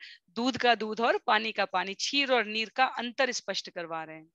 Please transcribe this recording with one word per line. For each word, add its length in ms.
दूध 280
का 180
दूध 260
और 160
पानी 340
का 140
पानी, 280
क्षीर 400
और 120
नीर 240
का 160
अंतर 460
स्पष्ट 380
करवा 340
रहे 120
हैं। 200